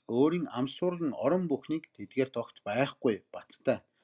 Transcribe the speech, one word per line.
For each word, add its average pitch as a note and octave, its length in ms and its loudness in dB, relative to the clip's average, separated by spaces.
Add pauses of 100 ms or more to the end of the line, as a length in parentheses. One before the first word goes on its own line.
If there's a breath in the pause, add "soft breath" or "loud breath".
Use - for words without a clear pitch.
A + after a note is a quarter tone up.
(100)
өөрийн D3+ 400 4
амсуурган D#3 640 -2
орон E3+ 320 2
бүхнийг D#3 380 -2 (100)
тэдгээр B2 400 -2
тогт - 220 -6 (100)
байхгүй, A2+ 640 0
баттай, - 480 -4 (260)